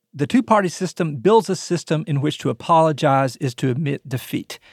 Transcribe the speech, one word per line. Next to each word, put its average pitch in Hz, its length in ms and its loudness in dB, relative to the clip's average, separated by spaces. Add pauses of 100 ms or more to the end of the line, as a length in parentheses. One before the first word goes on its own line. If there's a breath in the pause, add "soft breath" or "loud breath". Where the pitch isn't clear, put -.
(140)
the 143 140 -4
two-party 220 420 2
system 160 480 -6
builds 196 320 4
a 190 60 -2
system 160 500 -4
in 143 140 -2
which 147 200 -2
to 143 100 -2
apologize 139 880 2
is 131 180 -4
to 135 140 -2
admit 139 400 -4
defeat. - 500 -8 (140 soft breath)